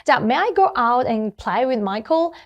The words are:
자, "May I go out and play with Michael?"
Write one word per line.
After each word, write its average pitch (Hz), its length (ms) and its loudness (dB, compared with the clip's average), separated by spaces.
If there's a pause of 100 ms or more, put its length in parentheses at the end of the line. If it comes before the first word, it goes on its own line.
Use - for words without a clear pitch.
자, 269 140 4
"May 269 320 0
I 349 40 -4
go 381 120 4 (120)
out 247 320 2
and 214 280 -4
play 214 280 -2
with 262 160 -2
Michael?" 226 500 -2 (140)